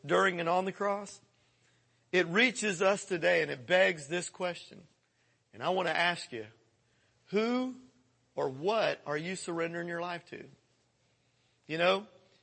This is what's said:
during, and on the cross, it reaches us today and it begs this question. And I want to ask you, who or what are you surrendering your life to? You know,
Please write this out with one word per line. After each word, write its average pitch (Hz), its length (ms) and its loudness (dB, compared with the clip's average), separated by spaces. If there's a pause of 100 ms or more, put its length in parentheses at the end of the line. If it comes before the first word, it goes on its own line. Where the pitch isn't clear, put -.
during, 180 340 2
and 170 100 -2
on 185 160 2
the 190 60 -4
cross, 202 500 -4 (880)
it 175 160 4
reaches 208 540 2
us 196 240 2
today 175 360 2
and 147 80 -2
it 131 160 -10
begs 180 420 4
this 170 220 -4
question. - 520 -10 (720)
And 107 100 -14
I 156 60 0
want 185 180 0
to 160 100 0
ask 170 360 0
you, 110 120 -8 (840)
who 247 480 0 (600)
or 143 140 0
what 156 560 0
are 147 120 -4
you 175 180 -6
surrendering 170 520 -4
your 170 140 -6
life 175 300 -8
to? - 120 -12 (1200)
You 156 100 -4
know, 190 280 4 (380)